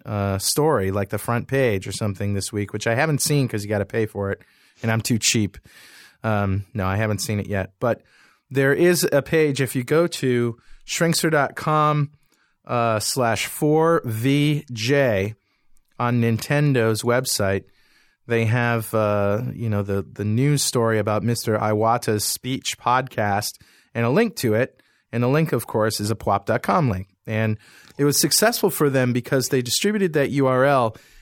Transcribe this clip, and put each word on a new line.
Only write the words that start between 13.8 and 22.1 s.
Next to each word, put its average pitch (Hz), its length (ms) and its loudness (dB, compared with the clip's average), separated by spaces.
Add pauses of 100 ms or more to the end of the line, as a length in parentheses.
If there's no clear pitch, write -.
V 139 680 0
J 110 640 2 (640)
on 120 220 0
Nintendo's 117 840 0
website, 113 600 0 (600)
they 117 180 0
have, 117 500 0
uh, 104 480 0 (100)
you 117 160 -6
know, 104 140 -2
the, 98 200 -2
the 92 220 -10
news 135 380 0
story 113 380 0
about 104 240 0
Mister 113 340 -2
Iwata's 107 640 0